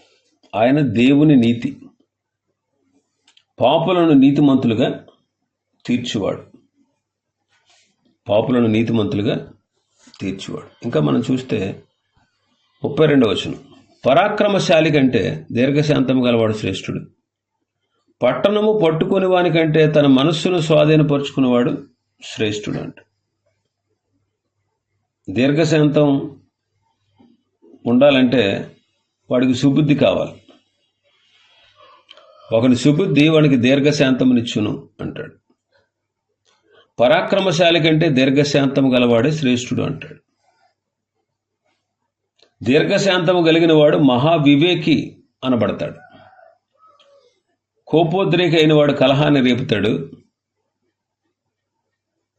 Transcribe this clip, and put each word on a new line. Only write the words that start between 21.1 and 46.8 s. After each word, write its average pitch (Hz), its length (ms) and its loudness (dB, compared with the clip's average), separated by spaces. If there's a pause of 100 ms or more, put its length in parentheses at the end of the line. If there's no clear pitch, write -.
శ్రేష్ఠుడు" - 540 -6
అంట. - 160 -12 (2250)
దీర్ఘశాంతం 147 1120 0 (1500)
ఉండాలంటే 127 880 2 (540)
వాడికి 127 240 0
సుబుద్ధి 143 400 0
కావాలి. 92 480 -2 (2000)
ఒకని 123 240 2
సుబుద్ధి 151 520 0
వానికి 151 280 2
దీర్ఘశాంతమునిచ్చును 127 1300 0 (120)
అంటాడు. - 360 -14 (1600)
"పరాక్రమశాలి 170 800 2
కంటే 160 300 2
దీర్ఘశాంతము 135 840 0
గలవాడే 120 360 2
శ్రేష్ఠుడు" 123 520 -4
అంటాడు. - 380 -10 (2500)
దీర్ఘశాంతము 180 800 0
కలిగిన 165 300 2
వాడు 151 240 4
మహావివేకి 151 1300 0 (200)
అనబడతాడు. 98 500 -4 (1900)